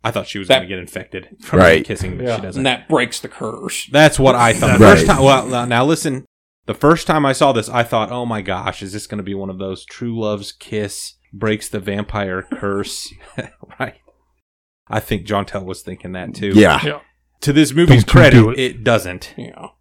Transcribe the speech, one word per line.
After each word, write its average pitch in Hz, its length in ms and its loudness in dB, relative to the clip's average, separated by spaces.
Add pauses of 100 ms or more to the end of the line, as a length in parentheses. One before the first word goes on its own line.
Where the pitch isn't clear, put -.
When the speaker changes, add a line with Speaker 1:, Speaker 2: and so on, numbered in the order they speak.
Speaker 1:
I 113 80 -4
thought 101 160 -6
she - 120 -10
was 95 100 -10
Speaker 2:
That 131 100 4
Speaker 1:
gonna 90 80 -8
get 92 120 -8
infected 92 500 -14 (120)
from - 180 -2
Speaker 3:
Right. 82 260 6
Speaker 1:
kissing, 92 320 -8
but 127 80 -8
Speaker 4:
Yeah. 117 100 -2
Speaker 1:
she 107 60 -8
doesn't. 98 180 -10
Speaker 2:
And 131 60 -4
that 127 240 -4
breaks 127 300 -2
the - 100 -14
curse. - 640 -12
Speaker 1:
That's 147 280 4
what 131 160 4
I 120 180 4
thought. 107 260 2
The 104 60 10
Speaker 3:
Right. 101 100 10
Speaker 1:
first - 120 2
time, 135 160 2
well, 135 240 4
now, 123 180 -4
now 123 200 2
listen. 147 400 -4 (420)
The 113 60 -6
first 156 320 2
time 156 220 0
I 135 60 0
saw 143 180 2
this, 113 180 -2
I 120 140 0
thought, 113 280 -2
"Oh 123 140 -8
my 110 160 -6
gosh, 92 400 -8
is 95 120 -14
this 104 140 -12
gonna 104 160 -10
be 98 120 -8
one 98 160 -8
of 92 80 -14
those 95 260 -10
true 117 340 -10
love's 104 320 -6
kiss - 640 -10 (200)
breaks 107 360 -4
the 107 100 -8
vampire 98 640 -6 (120)
curse?" - 600 -8 (240)
<laughs> - 420 -18
Right. 127 160 -10 (920)
I 107 120 -6
think 104 260 -6
John 101 200 -4
Telt 95 200 -10
was 92 160 -12
thinking 90 320 -16
that 90 220 -12
too. 101 200 -4
Speaker 3:
Yeah. 95 280 6
Speaker 4:
Yeah. 147 160 -6 (420)
Speaker 1:
To 143 120 -2
this 143 200 4
movie's 143 300 6
Speaker 4:
Don't - 120 -2
you 131 60 6
Speaker 1:
credit, 131 160 8
Speaker 4:
do 110 140 8
it. 135 80 -6
Speaker 1:
it 120 240 -6
doesn't. 92 540 -2
Speaker 2:
Yeah. - 300 -16 (140)